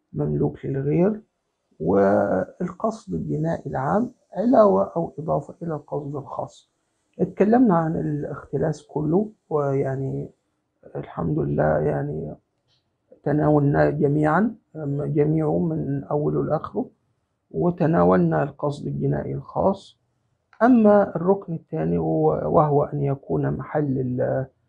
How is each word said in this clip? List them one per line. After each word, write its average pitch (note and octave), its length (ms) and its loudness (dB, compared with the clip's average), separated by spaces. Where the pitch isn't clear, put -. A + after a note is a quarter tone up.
مملوك D3 520 -2
للغير، D3+ 560 0
والقصد G2+ 1300 0
الجنائي D#3 520 -4
العام D3+ 440 -2
علاوة G3+ 640 4
أو E3+ 220 -4
إضافة D#3 440 -4
إلى E3+ 120 -6
القصد D3 420 -8
الخاص. - 580 -12
اتكلمنا G3 560 4
عن E3 200 0
الاختلاس D3+ 840 -4
كله، E3 480 -2
ويعني C#3 840 -4
الحمد D3+ 420 -4
لله D3 400 0
يعني D3+ 560 -4
تناولناه D3+ 680 2
جميعًا، D3+ 640 0
جميعه D3+ 580 0
من D3 460 -2
أوله D3+ 400 -2
لآخره، D#3 460 -4
وتناولنا F3 920 2
القصد C#3+ 440 -6
الجنائي C#3+ 480 -4
الخاص. - 680 -4
أما G#3+ 540 6
الركن F3+ 380 0
الثاني E3 440 -4
هو، D#3+ 300 0
وهو D3+ 560 4
أن D3 180 -4
يكون C#3 480 -2
محل C#3 480 -2
ال-، B2+ 480 -2